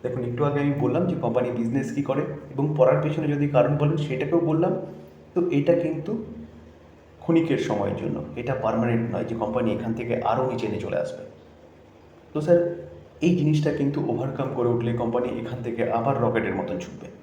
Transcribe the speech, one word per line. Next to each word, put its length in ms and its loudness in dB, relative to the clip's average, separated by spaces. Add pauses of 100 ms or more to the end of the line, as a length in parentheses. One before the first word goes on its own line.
দেখুন, 220 -4
একটু 200 -2
আগে 160 0
আমি 200 2
বললাম 260 2
যে 80 0 (100)
কোম্পানি 260 0
বিজনেস 420 -2
কী 100 -2
করে 200 0 (320)
এবং 220 0
পড়ার 260 6
পেছনে 260 -2
যদি 200 0
কারণ 280 4
বলেন 200 2
সেটাকেও 440 0
বললাম। 320 2 (640)
তো 60 2 (100)
এটা 240 4 (100)
কিন্তু 280 -4 (1080)
ক্ষণিকের 380 4
সময়ের 380 0
জন্য, 200 -4 (200)
এটা 180 -2
পার্মানেন্ট 500 2 (100)
নয় 100 -2
যে 100 -4
কোম্পানি 420 0
এখান 180 -4
থেকে 200 -2 (160)
আরও 200 2
নিচে 180 -2
নিয়ে 120 -2
চলে 160 -4
আসবে। 260 -4 (1080)
তো 80 -2
স্যার, 180 6 (640)
এই 160 4
জিনিসটা 360 4
কিন্তু 260 0 (120)
ওভারকাম 460 -4
করে 120 2
উঠলে 240 0
কোম্পানি 360 0 (120)
এখান 220 -8
থেকে 280 -4
আবার 320 0
রকেটের 320 0
মতন 240 -4
ছুটবে। 300 -12 (140)